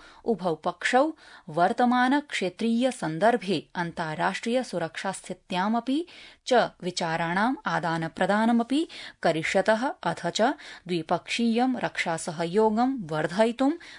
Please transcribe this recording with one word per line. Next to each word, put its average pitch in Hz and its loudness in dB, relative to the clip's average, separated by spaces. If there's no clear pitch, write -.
उभौ 180 0
पक्षौ 262 0
वर्तमान 247 4
क्षेत्रीय 233 -2
सन्दर्भे 185 0
अन्ताराष्ट्रिय 180 -4
सुरक्षा 185 -6
स्थित्यामपि 226 -2
च 214 4
विचाराणाम् 180 -2
आदान 165 -2
प्रदानमपि 233 2
करिष्यतः, 190 2
अथ 170 -4
च 220 2
द्विपक्षीयं 226 0
रक्षासहयोगं 196 0
वर्धयितुं 208 0